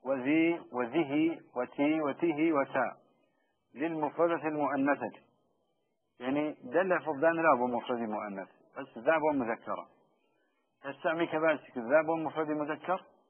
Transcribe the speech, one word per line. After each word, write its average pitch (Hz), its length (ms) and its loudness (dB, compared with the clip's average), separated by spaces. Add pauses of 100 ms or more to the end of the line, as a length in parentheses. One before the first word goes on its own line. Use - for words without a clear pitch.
وذي، 151 560 2 (160)
وذه، 135 360 0 (440)
وتي، 143 440 0
وتيه، 156 520 0
وتا. 135 440 0 (760)
للمفردة 156 720 0
المؤنثة. 139 680 0 (1040)
يعني 143 360 -2 (180)
دل 185 140 2
لفظ 156 320 -2
دان 165 200 4
را 160 140 6
بو 123 120 2
مفرد 120 320 -2
مؤنث. 104 500 -6 (280)
بس 131 220 -12
ذا 147 200 2
بو 151 140 2
مذكرة. 113 540 -4 (1000)
هسه 139 260 -4
عمي 165 160 0
كباسك 156 520 0
ذا 131 240 4
بو 160 140 0
مفرد 151 340 -4
مذكر. 151 500 -4 (300)